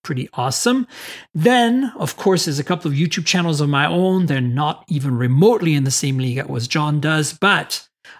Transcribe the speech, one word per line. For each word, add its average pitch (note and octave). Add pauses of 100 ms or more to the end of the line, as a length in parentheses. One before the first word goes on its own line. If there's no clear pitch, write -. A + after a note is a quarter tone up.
pretty B2+
awesome. A#3+ (460)
Then, A#3+
of -
course, F#3
there's C#3+
a D3
couple E3+
of C#3
YouTube D#3+
channels E3+
of D3
my C#3+
own. F#3
They're C#3
not C3
even C3+
remotely D#3+
in C#3
the C3+
same C3+
league B2+
as C#3+
what B2
John D3+
does, D#3
but - (320)